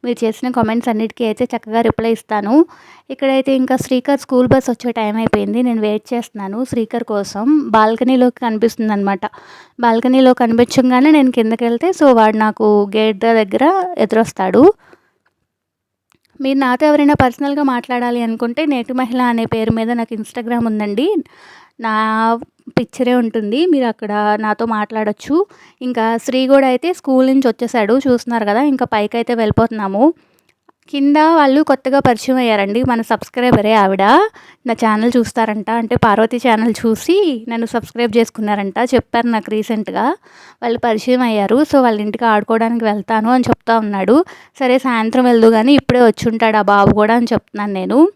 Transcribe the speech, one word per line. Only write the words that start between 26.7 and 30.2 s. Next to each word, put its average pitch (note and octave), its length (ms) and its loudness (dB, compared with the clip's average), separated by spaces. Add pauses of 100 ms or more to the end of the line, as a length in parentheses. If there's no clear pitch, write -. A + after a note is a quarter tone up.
స్కూల్ C4 340 0
నుంచి C4+ 200 2
వచ్చేసాడు, A3+ 600 0
చూస్తున్నారు A#3 380 -2
కదా. G#3 160 0
ఇంకా C4+ 240 0
పైకైతే A3+ 480 -4
వెళ్ళిపోతున్నాము. A3 800 0 (760)